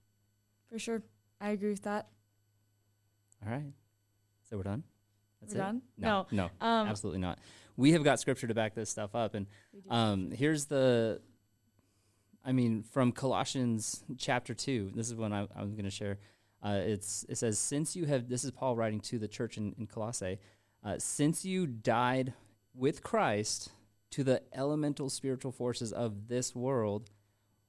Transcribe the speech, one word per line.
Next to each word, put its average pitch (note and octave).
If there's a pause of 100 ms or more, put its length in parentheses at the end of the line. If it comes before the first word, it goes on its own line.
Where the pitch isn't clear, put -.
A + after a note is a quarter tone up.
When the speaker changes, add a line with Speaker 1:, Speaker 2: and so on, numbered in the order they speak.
(680)
Speaker 1:
for A3+
sure. A3+ (380)
I G#3
agree G#3
with G3+
that. G#3 (1400)
Speaker 2:
All G#2+
right. C#3+ (800)
So A2
we're F#2+
done? G2 (580)
That's G#3
Speaker 1:
We're G3
Speaker 2:
it? F#3+
Speaker 1:
done? A3+ (140)
Speaker 2:
No, G3
Speaker 1:
No. F#2 (100)
Speaker 2:
no, -
Speaker 1:
Um, A3+
Speaker 2:
absolutely G2+
not. F2+ (380)
We C#3
have D#3
got C#3
scripture B2+
to A2+
back A2
this A2
stuff G#2
up. A#2
And, G2+ (260)
Speaker 1:
We G3+
do. -
Speaker 2:
um, G#2
here's D3
the, B2 (1200)
I C3
mean, A#2
from B2
Colossians A#2+ (140)
chapter B2
two, G#2+
this A2+
is A#2+
one A2
I, G2+
I'm G2+
gonna G2+
share. G2+ (440)
Uh, G2+
it's, G#2
it A#2+
says, A2
"Since D3+
you F3
have," B2+
this B2
is C3+
Paul B2+
writing G#2+
to -
the G#2+
church A2+
in, G#2
in A2
Colossae, G#2 (460)
uh, G2+
"since -
you F#3
died B2 (400)
with C3
Christ A#2 (380)
to C#3+
the B2+ (100)
elemental D3
spiritual C3
forces A#2+
of G#2+
this B2
world, A#2 (580)